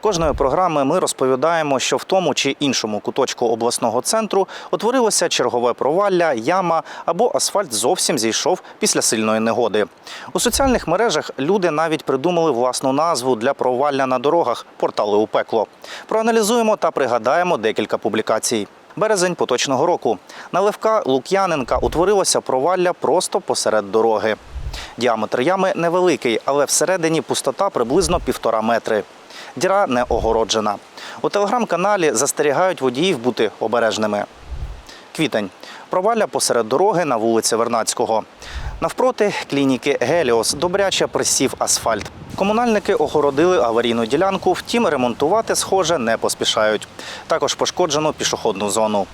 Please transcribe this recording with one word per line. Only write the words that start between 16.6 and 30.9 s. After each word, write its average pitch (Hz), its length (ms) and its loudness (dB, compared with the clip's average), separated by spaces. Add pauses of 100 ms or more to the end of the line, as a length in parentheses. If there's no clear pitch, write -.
та 165 160 0
пригадаємо 139 680 2
декілька 110 400 -2
публікацій. 110 680 -2 (280)
Березень 185 400 0
поточного 131 500 0
року. 143 320 0 (340)
На 175 100 0
Левка 208 440 0
Лук'яненка 143 720 0
утворилося 156 640 2
провалля 175 520 0
просто 175 480 0
посеред 107 500 -2
дороги. 110 440 2 (640)
Діаметр 117 440 0
ями 185 340 2
невеликий, 165 680 2
але 143 200 2
всередині 160 560 0
пустота 139 480 -2
приблизно 160 500 0
півтора 113 420 -2
метри. 110 420 0 (520)
Діра 185 320 2
не 123 220 0
огороджена. 110 680 0 (460)